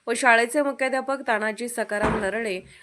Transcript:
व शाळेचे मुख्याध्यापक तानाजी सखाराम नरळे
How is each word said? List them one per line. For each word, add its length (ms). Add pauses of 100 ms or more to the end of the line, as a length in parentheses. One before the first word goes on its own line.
व 80
शाळेचे 460
मुख्याध्यापक 680
तानाजी 400
सखाराम 540
नरळे 380 (240)